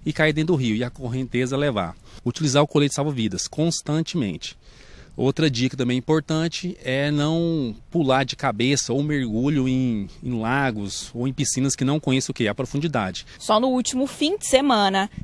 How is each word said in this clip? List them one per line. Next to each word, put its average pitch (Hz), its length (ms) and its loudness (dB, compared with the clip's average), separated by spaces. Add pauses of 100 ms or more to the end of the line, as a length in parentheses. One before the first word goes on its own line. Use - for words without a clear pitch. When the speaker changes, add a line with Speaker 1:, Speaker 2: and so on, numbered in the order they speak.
Speaker 1:
e 156 80 -2
cair 156 200 2
dentro 156 220 2
do 147 40 4
rio 117 160 2
e 117 80 0
a 120 80 -4
correnteza 127 680 -4
levar. 107 380 0 (300)
Utilizar 139 380 2
o 147 40 2
colete 143 280 2
salva-vidas 120 520 -2
constantemente. 151 1120 -2 (600)
Outra 139 320 2
dica 127 280 0
também 123 200 0
importante 160 880 -2
é 135 260 -2
não 151 640 0 (160)
pular 135 360 2
de - 100 -6
cabeça 123 580 0
ou 135 80 0
mergulho 135 680 0
em, 123 400 0 (120)
em 123 200 -4
lagos 113 720 -2
ou 123 140 -2
em 131 40 -4
piscinas 131 440 0
que 131 80 -2
não 147 160 2
conheça 131 320 0
o - 20 -8
que 117 120 0
é - 20 4
a 101 60 0
profundidade. 131 720 -2 (140)
Speaker 2:
Só 214 220 2
no 262 80 2
último 254 400 0
fim 320 280 0
de - 80 -6
semana, 208 640 4 (160)